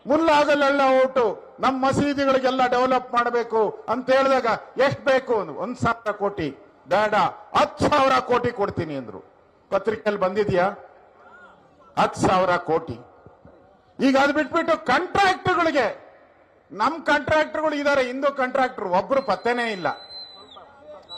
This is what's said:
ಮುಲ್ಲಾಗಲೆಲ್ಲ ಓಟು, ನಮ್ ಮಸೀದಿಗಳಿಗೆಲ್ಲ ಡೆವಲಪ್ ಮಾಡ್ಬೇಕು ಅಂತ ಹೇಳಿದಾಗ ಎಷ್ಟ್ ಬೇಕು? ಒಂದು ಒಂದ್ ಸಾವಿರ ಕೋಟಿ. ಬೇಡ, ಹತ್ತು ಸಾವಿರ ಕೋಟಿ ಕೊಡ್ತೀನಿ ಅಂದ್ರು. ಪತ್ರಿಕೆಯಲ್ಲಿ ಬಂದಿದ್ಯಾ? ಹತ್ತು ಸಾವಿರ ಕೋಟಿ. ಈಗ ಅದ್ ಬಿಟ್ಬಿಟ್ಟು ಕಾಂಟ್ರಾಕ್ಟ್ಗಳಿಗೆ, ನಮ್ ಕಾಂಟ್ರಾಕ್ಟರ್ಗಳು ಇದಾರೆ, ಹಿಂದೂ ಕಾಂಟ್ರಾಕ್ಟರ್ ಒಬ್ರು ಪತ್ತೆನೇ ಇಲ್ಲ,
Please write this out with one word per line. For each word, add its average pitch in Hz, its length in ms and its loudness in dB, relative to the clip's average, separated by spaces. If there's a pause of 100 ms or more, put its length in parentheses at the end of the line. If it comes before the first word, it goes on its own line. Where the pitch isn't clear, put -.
ಮುಲ್ಲಾಗಲೆಲ್ಲ 285 720 4 (220)
ಓಟು, 254 560 -2
ನಮ್ 254 220 0
ಮಸೀದಿಗಳಿಗೆಲ್ಲ 262 840 0
ಡೆವಲಪ್ 254 460 0
ಮಾಡ್ಬೇಕು 233 760 0
ಅಂತ 247 200 -4
ಹೇಳಿದಾಗ 262 380 2 (320)
ಎಷ್ಟ್ 269 220 2
ಬೇಕು? 262 320 2
ಒಂದು 180 200 -2
ಒಂದ್ 208 240 -8
ಸಾವಿರ 233 340 -2
ಕೋಟಿ. 196 380 -4 (380)
ಬೇಡ, 208 280 2 (420)
ಹತ್ತು 294 320 0
ಸಾವಿರ 269 300 4
ಕೋಟಿ 240 320 0
ಕೊಡ್ತೀನಿ 185 440 -4
ಅಂದ್ರು. 110 240 -12 (500)
ಪತ್ರಿಕೆಯಲ್ಲಿ 208 520 -2
ಬಂದಿದ್ಯಾ? 190 440 2 (1300)
ಹತ್ತು 214 220 0
ಸಾವಿರ 185 360 2
ಕೋಟಿ. 160 420 -4 (1000)
ಈಗ 262 180 4
ಅದ್ 285 160 4
ಬಿಟ್ಬಿಟ್ಟು 311 520 0
ಕಾಂಟ್ರಾಕ್ಟ್ಗಳಿಗೆ, 330 1200 0 (640)
ನಮ್ 247 340 -2
ಕಾಂಟ್ರಾಕ್ಟರ್ಗಳು 311 680 0
ಇದಾರೆ, 285 280 0
ಹಿಂದೂ 269 280 -2
ಕಾಂಟ್ರಾಕ್ಟರ್ 254 540 -2
ಒಬ್ರು 190 360 0
ಪತ್ತೆನೇ 233 500 -2
ಇಲ್ಲ, 185 160 -4 (1300)